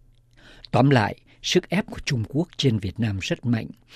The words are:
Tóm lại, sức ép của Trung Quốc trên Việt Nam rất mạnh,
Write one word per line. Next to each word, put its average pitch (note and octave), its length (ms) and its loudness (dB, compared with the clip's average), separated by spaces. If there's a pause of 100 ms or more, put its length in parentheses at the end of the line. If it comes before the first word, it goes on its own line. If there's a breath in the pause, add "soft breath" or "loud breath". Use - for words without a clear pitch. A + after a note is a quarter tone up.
(720 loud breath)
Tóm C3+ 200 4
lại, G#2+ 260 4 (260 soft breath)
sức - 260 0
ép F#3+ 180 -2
của - 180 -14
Trung A#2 240 -2
Quốc D#3+ 280 -4
trên A#2+ 220 2
Việt F#2 220 -6
Nam A2 220 -2
rất - 240 -6
mạnh, A#2 200 0 (300 loud breath)